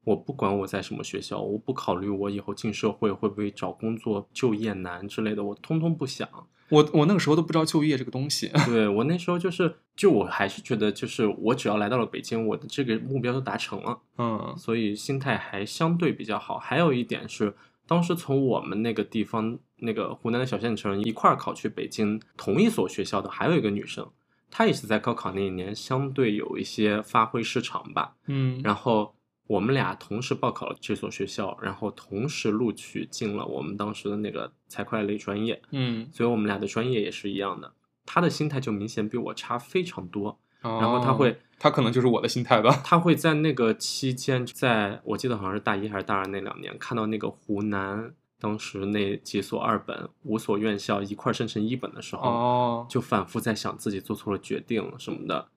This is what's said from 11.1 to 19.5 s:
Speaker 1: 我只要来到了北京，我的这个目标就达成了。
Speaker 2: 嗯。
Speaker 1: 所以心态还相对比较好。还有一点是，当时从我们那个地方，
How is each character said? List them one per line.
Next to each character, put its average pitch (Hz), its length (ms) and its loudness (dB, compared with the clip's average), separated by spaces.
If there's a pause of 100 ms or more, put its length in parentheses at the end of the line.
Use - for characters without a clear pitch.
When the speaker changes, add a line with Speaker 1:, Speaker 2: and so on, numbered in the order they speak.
Speaker 1:
我 107 280 2
只 131 140 0
要 104 80 4
来 104 120 2
到 123 100 2
了 113 80 2
北 - 140 -8
京， 113 280 -2
我 107 80 0
的 - 100 -12
这 - 160 -4
个 113 160 2
目 127 220 -2
标 120 120 0
就 135 80 0
达 107 160 -4
成 - 260 -6
了。 110 180 -6 (180)
Speaker 2:
嗯。 110 380 -2
Speaker 1:
所 117 180 -2
以 107 220 0
心 135 240 -4
态 135 160 0
还 101 280 -6
相 165 320 2
对 165 160 2
比 107 120 -6
较 107 120 -2
好。 - 220 -6
还 127 200 -2
有 165 140 6
一 123 120 0
点 - 240 -6
是， 104 260 -2 (320)
当 170 160 4
时 175 140 2
从 139 280 2
我 110 160 4
们 98 220 -4
那 117 100 0
个 107 120 0
地 107 180 -2
方， 113 340 -2 (200)